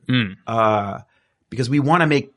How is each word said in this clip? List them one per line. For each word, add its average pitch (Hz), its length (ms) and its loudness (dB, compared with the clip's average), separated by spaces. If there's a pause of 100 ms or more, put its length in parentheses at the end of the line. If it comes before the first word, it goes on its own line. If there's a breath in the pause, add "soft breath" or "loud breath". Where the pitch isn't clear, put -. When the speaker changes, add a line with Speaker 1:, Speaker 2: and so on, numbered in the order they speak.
Speaker 1:
Mm. 110 260 -2 (100)
Speaker 2:
Uh, 107 540 0 (500)
because 120 200 -4
we 143 100 2
wanna 156 280 2
make 143 300 0